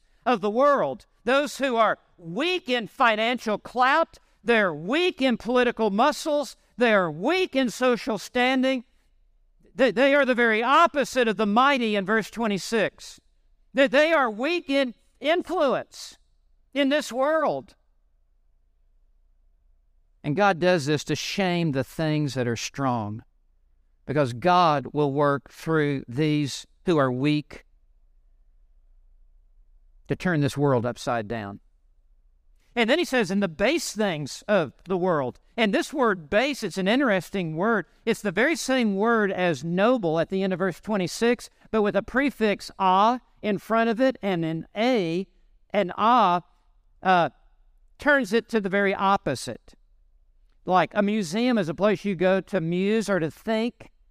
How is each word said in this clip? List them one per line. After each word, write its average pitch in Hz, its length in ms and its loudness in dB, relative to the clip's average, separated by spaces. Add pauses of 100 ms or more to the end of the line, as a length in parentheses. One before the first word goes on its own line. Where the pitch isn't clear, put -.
(280)
of 240 140 0
the 202 100 -2
world, 226 560 2 (160)
those 269 340 0
who 254 180 -2
are 208 220 2 (220)
weak 262 500 -4
in 240 180 -2
financial 226 680 0
clout, 269 600 0 (240)
they're 202 320 2
weak 262 480 -2
in 247 140 2
political 240 520 0
muscles, 285 680 -2 (220)
they're 208 320 2
weak 277 460 -2
in 262 160 0
social 240 480 -2
standing. 254 640 0 (920)
They, 240 160 4
they 262 240 4
are 285 100 4
the 254 120 2
very 226 260 2
opposite 269 680 2
of 208 100 0
the 214 100 0
mighty 240 480 2
in 196 100 -2
verse 214 240 -2
twenty-six. 208 880 -4 (540)
They, 262 140 4
they 302 260 2
are 269 160 2
weak 285 400 -4
in 269 240 0 (260)
influence 294 1000 -2 (560)
in 277 140 2
this 285 220 -2
world. 262 640 -2 (2500)
And 147 120 -4
God 190 240 2
does 175 260 2
this 147 200 0
to 151 100 -2
shame 175 560 -2
the 131 120 -2
things 151 520 -2
that 123 120 -2
are 117 80 -2
strong, 113 680 -6 (840)
because 127 280 0
God 160 600 2
will 143 180 0
work 143 400 0
through 147 560 -2
these 147 580 -2 (200)
who 170 120 2
are 135 140 2
weak 147 540 -2 (2500)
to 143 80 -2
turn 175 240 -2
this 143 160 0
world 135 300 0
upside 120 420 -6
down. 104 320 -10 (1160)
And 214 140 0
then 311 100 2
he 330 60 -2
says, 220 260 -2
"In 196 80 0
the 202 80 0
base 220 460 -2
things 170 540 -4
of 175 260 0 (120)
the 185 120 -2
world." 160 420 -2 (180)
And 220 160 2
this 294 200 -2
word 202 360 -2
base, 254 320 0
it's 185 160 -6
an 185 100 0
interesting 196 680 0
word. 196 300 0 (200)
It's 220 160 -2
the 202 100 -4
very 254 240 0
same 233 420 -2
word 214 340 0
as 175 320 -2
noble 180 560 0
at 156 100 -2
the 190 140 -2
end 190 100 -2
of 160 60 -4
verse 185 200 -4
twenty-six, 220 720 -2 (220)
but 220 100 2
with 202 140 0
a 196 80 0
prefix 220 760 -2
"a" 196 440 2 (200)
in 202 160 -2
front 226 320 0
of 214 100 -2
it 262 220 0
and 180 240 -2
an 160 220 -6 (100)
"a," 196 480 0 (460)
and 190 260 -2
"a," 202 460 2 (580)
uh, 175 280 2 (680)
turns 269 360 2
it 226 160 0
to 220 120 -2
the 190 80 -4
very 196 240 0
opposite. 190 800 -2 (920)
Like 180 280 2
a 208 80 2
museum 214 560 0
is 165 120 0
a 170 40 -4
place 196 320 0
you 202 80 -2
go 185 280 2
to 185 200 -4
muse 190 480 -2
or 190 100 0
to 151 120 -2
think. 226 580 -6 (220)